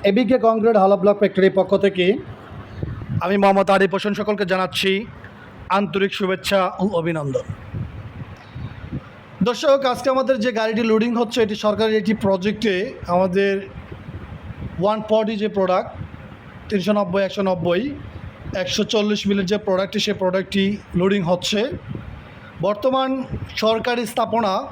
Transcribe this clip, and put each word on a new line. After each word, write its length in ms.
এবিকে 320
কংক্রিট 300
হলো 260
ব্লক 160
ফ্যাক্টরির 400
পক্ষ 140
থেকে 220
আমি 200
মোহাম্মদ 280
আরিফ 220
হোসেন 220
সকলকে 380
জানাচ্ছি 380
আন্তরিক 420
শুভেচ্ছা 480
ও 40
অভিনন্দন। 460
দর্শক, 320
আজকে 220
আমাদের 300
যে 80
গাড়িটি 380
লোডিং 200
হচ্ছে, 220
এটি 220
সরকারি 360
একটি 140
প্রজেক্টে 500
আমাদের 440
ওয়ান 260
ফর্টি 360
যে 60
প্রোডাক্ট, 420
তিনশো 260
নব্বই, 320
একশো 180
নব্বই, 400
একশো 220
চল্লিশ 420
মিলির 260
যে 120
প্রোডাক্টটি, 420
সেই 140
প্রোডাক্টটি 440
লোডিং 200
হচ্ছে। 300
বর্তমান 440
সরকারি 400
স্থাপনা 400